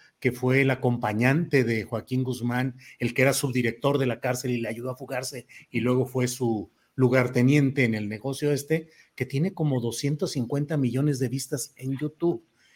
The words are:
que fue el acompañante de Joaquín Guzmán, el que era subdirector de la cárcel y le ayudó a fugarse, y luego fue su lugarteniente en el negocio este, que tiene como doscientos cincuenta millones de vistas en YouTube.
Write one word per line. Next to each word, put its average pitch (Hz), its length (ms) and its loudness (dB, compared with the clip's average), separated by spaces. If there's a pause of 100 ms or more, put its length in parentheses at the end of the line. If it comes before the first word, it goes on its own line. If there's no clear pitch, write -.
(200)
que 123 120 0
fue 127 300 2
el 135 80 4
acompañante 127 920 2
de 110 200 -2
Joaquín 127 400 -4
Guzmán, 123 540 -4 (200)
el 120 140 -2
que 131 100 2
era 135 120 4
subdirector 127 640 0
de 131 80 0
la 117 140 -2
cárcel 123 320 -2
y 120 80 -2
le 113 80 -4
ayudó 120 220 -6
a 123 60 -8
fugarse, 131 500 -8 (240)
y 117 100 -2
luego 123 260 2
fue 127 220 0
su 113 420 -2 (240)
lugarteniente 131 920 4
en 113 100 2
el 104 140 -4
negocio 131 440 -4
este, 160 360 -2 (260)
que 131 120 -4
tiene 170 260 -2
como 147 280 0
doscientos 143 500 -2
cincuenta 143 460 -4
millones 131 420 0
de 127 100 0
vistas 135 480 -6
en 135 220 -6
YouTube. 151 480 -4 (300)